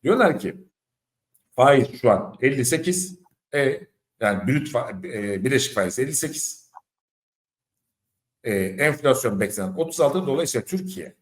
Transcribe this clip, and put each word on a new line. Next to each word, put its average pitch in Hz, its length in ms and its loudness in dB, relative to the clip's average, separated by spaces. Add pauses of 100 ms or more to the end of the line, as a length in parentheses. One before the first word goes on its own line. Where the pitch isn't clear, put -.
Diyorlar 196 360 4
ki - 160 -8 (1000)
faiz 131 460 6
şu 117 100 6
an - 300 0
elli 131 240 2
sekiz, 185 540 -2 (340)
e, 147 60 0 (600)
yani 101 280 0
brüt 147 240 0
fa-, 98 420 -6
e, 101 300 -4
bileşik 131 320 0
faiz 95 240 0
elli 139 140 -2
sekiz, - 580 -8 (1700)
e, 113 120 -2
enflasyon 120 840 0
beklenen 98 340 -4
otuz 165 280 -4
altı, 165 260 0
dolayısıyla 139 380 -2
Türkiye 185 560 -8